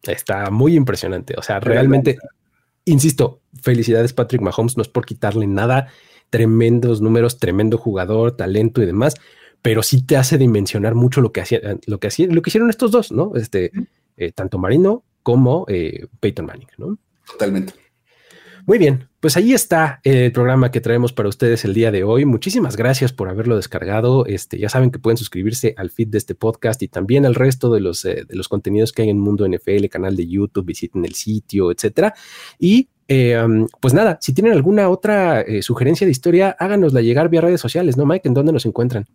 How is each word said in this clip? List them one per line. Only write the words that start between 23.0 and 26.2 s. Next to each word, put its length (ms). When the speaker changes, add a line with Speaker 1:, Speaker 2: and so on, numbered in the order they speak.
Speaker 1:
por 160
haberlo 260
descargado. 680
Este, 320
ya 120
saben 200
que 80
pueden 200
suscribirse 600
al 140
feed 160
de 100
este 160